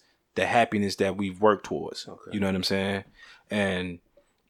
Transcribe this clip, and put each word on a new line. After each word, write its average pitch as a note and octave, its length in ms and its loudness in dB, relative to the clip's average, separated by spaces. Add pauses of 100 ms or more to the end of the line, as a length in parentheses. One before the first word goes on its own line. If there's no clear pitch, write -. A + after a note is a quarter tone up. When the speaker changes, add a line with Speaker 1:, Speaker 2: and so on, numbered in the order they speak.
(340)
Speaker 1:
the - 120 0
happiness G#2 500 2
that G2 200 0
we've F#2+ 240 -4
worked G#2 240 4
towards. - 420 -8
Speaker 2:
Okay. G#2+ 260 -18
Speaker 1:
You G#2 80 -2
know G2 60 2
what F#2+ 100 2
I'm F#2 60 -2
saying? G2 420 -2 (460)
And, F#2 500 -2 (500)